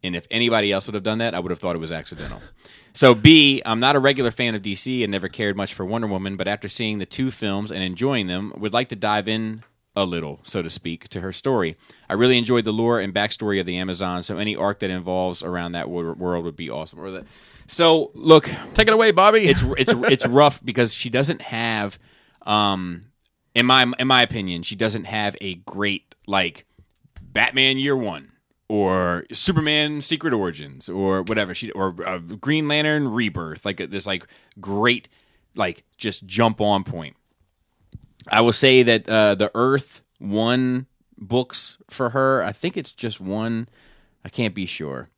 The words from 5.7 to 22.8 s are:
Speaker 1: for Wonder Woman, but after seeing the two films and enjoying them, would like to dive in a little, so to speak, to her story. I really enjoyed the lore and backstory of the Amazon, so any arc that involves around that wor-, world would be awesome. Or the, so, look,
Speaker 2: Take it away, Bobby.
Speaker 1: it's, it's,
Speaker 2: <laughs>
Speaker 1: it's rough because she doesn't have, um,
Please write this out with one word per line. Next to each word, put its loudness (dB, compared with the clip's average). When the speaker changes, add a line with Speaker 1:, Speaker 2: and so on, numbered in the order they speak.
Speaker 1:
for -6
Wonder -4
Woman, -4
but -4
after -4
seeing -4
the -6
two -4
films -4
and -4
enjoying -2
them, -6
would -6
like 0
to -10
dive -2
in -6
a 0
little, -6
so -6
to -6
speak, -10
to -10
her -10
story. -2
I -2
really 4
enjoyed 2
the -2
lore 0
and -6
backstory -2
of -4
the -4
Amazon, -6
so -8
any -4
arc -2
that -4
involves -4
around -6
that -6
wor-, -6
world -4
would -10
be -12
awesome. -12
Or -12
the, -14
so, 4
look, 8
Speaker 2:
Take 4
it 6
away, 4
Bobby. 6
Speaker 1:
it's, 4
it's, 2
Speaker 2:
<laughs> 4
Speaker 1:
it's 2
rough 4
because 0
she -6
doesn't -2
have, -4
um, 0